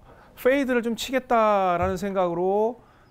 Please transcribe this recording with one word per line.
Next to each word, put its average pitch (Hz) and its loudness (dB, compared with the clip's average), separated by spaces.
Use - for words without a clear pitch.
페이드를 254 2
좀 233 -4
치겠다라는 208 0
생각으로 190 -2